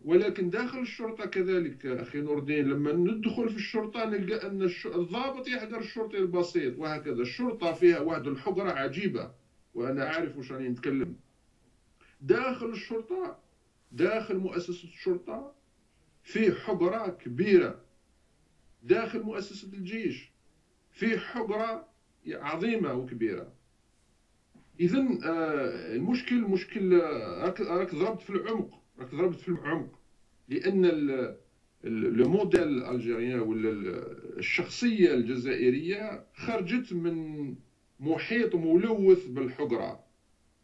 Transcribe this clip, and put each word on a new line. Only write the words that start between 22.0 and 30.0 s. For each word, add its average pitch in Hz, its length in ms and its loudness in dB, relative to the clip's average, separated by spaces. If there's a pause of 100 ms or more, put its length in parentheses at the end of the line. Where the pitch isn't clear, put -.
عظيمة 165 640 -2
وكبيرة. 113 640 -4 (1200)
إذن، 240 440 2
آه، 147 720 -2
المشكل 240 460 0
مشكل، 190 600 2
آه، 143 440 -2
راك، 185 160 -2
راك 175 340 0
ضربت 214 260 0
في - 80 -16
العمق، 214 400 -2 (300)
راك 127 160 -12
ضربت 170 240 0
في - 100 -8
العمق، 151 500 -4 (500)